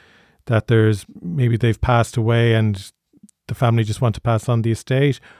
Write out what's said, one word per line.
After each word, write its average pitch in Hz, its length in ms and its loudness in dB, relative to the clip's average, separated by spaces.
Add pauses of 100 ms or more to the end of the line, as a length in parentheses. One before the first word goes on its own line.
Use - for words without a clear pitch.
(460)
that 110 220 0
there's, 110 360 2 (160)
maybe 127 380 -2
they've 113 200 0
passed 120 380 0
away 117 380 2
and 107 360 -2 (580)
the 113 60 -6
family 117 300 0
just 107 160 -6
want 117 140 0
to - 80 -12
pass 113 260 -2
on 117 140 0
the 113 80 -2
estate, 131 500 -2 (200)